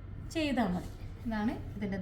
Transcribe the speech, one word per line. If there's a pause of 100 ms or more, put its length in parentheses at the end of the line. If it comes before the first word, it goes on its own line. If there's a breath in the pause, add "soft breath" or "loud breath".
(360)
ചെയ്താൽ
മതി. (340)
ഇതാണ് (220)
ഇതിൻ്റെ